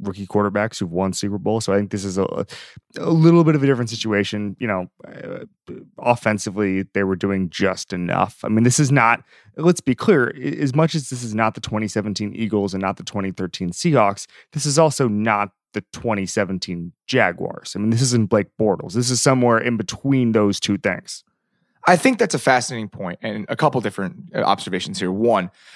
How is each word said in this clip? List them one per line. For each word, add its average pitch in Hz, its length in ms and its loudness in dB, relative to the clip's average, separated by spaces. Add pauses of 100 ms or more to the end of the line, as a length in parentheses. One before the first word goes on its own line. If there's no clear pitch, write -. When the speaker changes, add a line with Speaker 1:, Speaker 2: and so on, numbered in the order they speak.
Speaker 1:
rookie 98 260 -8
quarterbacks 104 520 0
who've 90 120 -6
won 92 220 -2
Super 101 260 -4
Bowl. 104 220 -2
So 98 120 -2
I 98 60 4
think 104 120 -2
this 98 140 -6
is 95 140 -4
a, - 280 -2 (520)
a - 120 -2
little 165 340 8
bit 156 100 4
of 139 80 0
a 139 40 4
different 123 240 2
situation. 104 680 -2
You 117 80 -4
know, 92 240 -2 (160)
uh, - 380 -14 (540)
offensively, 104 840 0 (100)
they 101 120 0
were 95 120 0
doing 95 340 -2
just - 420 -2
enough. 90 520 -2
I - 40 -4
mean, 110 160 4
this 123 160 4
is 135 100 2
not, 120 320 4 (340)
let's 175 240 2
be 127 140 0
clear, 139 420 2
i-, 135 40 -16 (200)
as 135 140 0
much 160 200 2
as 147 160 -6
this 123 120 -8
is 110 120 -6
not 110 200 2
the - 60 -14
twenty 110 280 -4
seventeen 104 460 -4
Eagles 101 400 -2
and 95 80 -4
not 95 140 -2
the 95 80 -14
twenty 95 260 -6
thirteen 90 400 -6
Seahawks, 107 560 2 (260)
this 143 140 -4
is 143 120 0
also 147 300 4
not 104 420 0 (220)
the 104 200 -6
twenty 104 340 -2
seventeen 90 680 -4 (140)
Jaguars. - 680 -2
I - 20 -4
mean, 107 120 2
this 117 120 2
isn't 120 240 2
Blake 101 220 2 (100)
Bortles. 101 360 0
This 120 160 0
is 123 120 0
somewhere 123 360 4
in 117 180 -2
between 120 560 0
those 104 280 2
two 101 180 0
things. - 460 -6 (640)
Speaker 2:
I 180 100 8
think 254 220 2
that's 208 160 0
a - 40 0
fascinating 123 500 0
point, 92 320 -10
and 107 300 -6
a 120 60 -4
couple 143 260 2
different, 95 520 -6
uh, 101 60 -4
observations 95 580 -2
here. 92 140 -2
One, 101 380 0 (260)